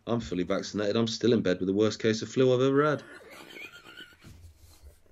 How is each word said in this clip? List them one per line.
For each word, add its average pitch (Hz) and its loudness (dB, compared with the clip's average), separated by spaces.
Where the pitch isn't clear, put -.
"I'm 117 -2
fully 90 -2
vaccinated. 98 -2
I'm 113 2
still 113 2
in 110 4
bed 90 0
with 92 -2
the 95 2
worst 107 2
case 110 0
of 110 -8
flu 127 2
I've 123 2
ever 139 2
had." 147 -2